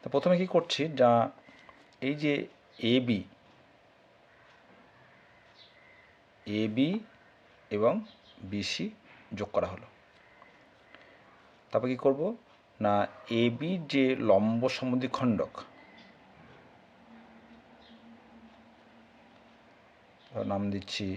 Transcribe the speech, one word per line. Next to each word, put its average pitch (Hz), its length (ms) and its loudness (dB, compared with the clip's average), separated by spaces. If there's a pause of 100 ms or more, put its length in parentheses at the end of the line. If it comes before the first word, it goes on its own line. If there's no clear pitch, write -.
তো - 120 -10
প্রথমে 180 280 4
কি 185 140 0
করছি, - 260 2 (180)
যা 120 120 8 (960)
এই 143 160 -2
যে 147 100 2 (600)
এবি, 123 260 2 (3250)
এবি 107 420 0 (800)
এবং 110 220 2 (580)
বিসি 104 340 -4 (540)
যোগ 104 160 -6
করা - 180 0
হলো। - 140 -16 (1800)
তারপর 113 220 0
কি 127 120 -6
করব, 135 160 2 (580)
না 104 140 2 (500)
এবি 120 280 0 (220)
যে 135 120 4 (240)
লম্ব 110 320 4 (160)
সমদ্বিখণ্ডক, 123 760 -2 (4000)
নাম 101 100 -2 (120)
দিচ্ছি 98 440 -6